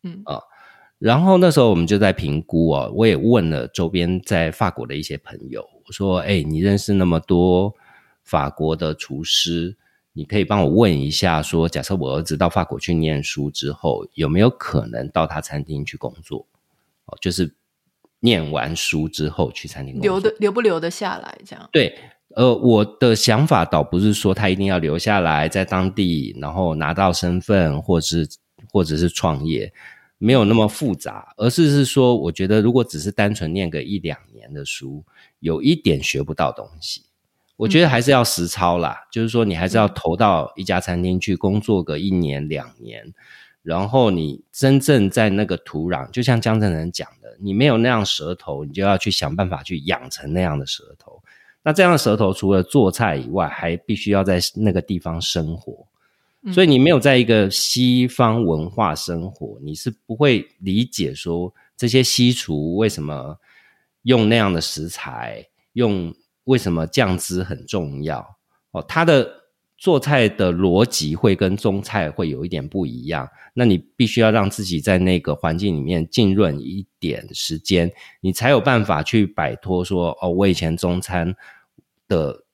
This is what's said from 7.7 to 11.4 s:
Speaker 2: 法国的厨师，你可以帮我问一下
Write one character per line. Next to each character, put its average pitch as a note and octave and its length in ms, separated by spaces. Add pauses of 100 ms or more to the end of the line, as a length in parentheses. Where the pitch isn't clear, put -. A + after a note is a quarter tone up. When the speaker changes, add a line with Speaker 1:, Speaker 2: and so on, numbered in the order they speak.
Speaker 2:
法 C#2+ 260
国 D#2 260
的 D#2 200
厨 C#2+ 280
师， E2+ 540 (380)
你 D#2 100
可 G#2 140
以 F#2+ 60
帮 G#2 180
我 D2 80
问 F2+ 300
一 C#2 100
下 D#2 320